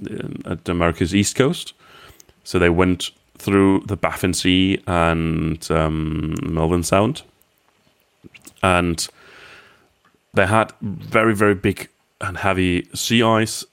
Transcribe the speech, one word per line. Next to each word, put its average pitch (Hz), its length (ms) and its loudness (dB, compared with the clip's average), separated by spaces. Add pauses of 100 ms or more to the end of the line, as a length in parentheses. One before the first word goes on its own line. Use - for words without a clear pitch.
in, - 380 -10
at - 220 -8
America's 85 460 0
East 101 220 2
Coast. - 380 0 (720)
So - 140 -2
they 87 120 6
went 90 400 0 (280)
through 98 480 4
the 98 100 -4
Baffin 85 360 -2
Sea 95 540 2
and, 82 840 0
um, 80 720 -2
Melvin 82 400 0
Sound. 104 400 0 (1400)
And 87 440 0 (1300)
they 98 120 2
had 110 340 2
very, 110 540 0
very 104 200 2
big 95 340 -2 (340)
and 92 160 -8
heavy 92 560 0
sea 117 280 0
ice 110 400 0 (100)